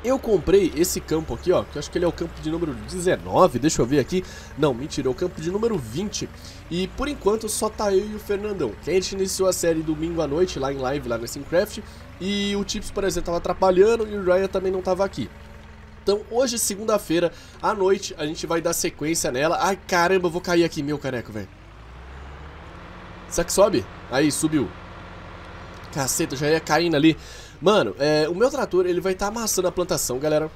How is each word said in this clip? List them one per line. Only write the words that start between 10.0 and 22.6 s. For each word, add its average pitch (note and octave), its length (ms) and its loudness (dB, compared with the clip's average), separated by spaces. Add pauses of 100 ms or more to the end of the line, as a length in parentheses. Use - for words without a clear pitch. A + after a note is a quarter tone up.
à D3+ 60 0
noite, D#3+ 320 0
lá C3+ 120 -2
em C3+ 60 -4
live, C3 320 -2
lá A#2 80 0
no A#2+ 100 -6
Simcraft. E3 520 -2 (420)
E G3+ 340 0
o G3+ 80 0
Tips, - 280 -6
por G3 120 -2
exemplo, F3 220 0
tava E3+ 140 0
atrapalhando F#3+ 680 4
e G#3 80 -6
o G3 80 -4
Ryan F#3 240 4
também F#3+ 240 0
não F#3 120 -2
tava F#3 200 2
aqui. C#3 240 -4 (760)
Então G3+ 260 2
hoje, A#3 300 0
segunda-feira, F#3+ 720 0 (260)
à F#3+ 140 2
noite, G3 460 2
a D3+ 80 -2
gente E3+ 180 -6
vai E3 160 0
dar E3+ 120 0
sequência E3 580 -2
nela. D3 280 2
Ai, F#3+ 160 2 (120)
caramba, F3+ 400 4
eu E3+ 40 2
vou E3+ 80 -2
cair F3 240 4
aqui, D#3+ 200 0
meu C#3+ 160 -2
caneco, B2+ 320 -4
velho. G#2 180 -8 (1800)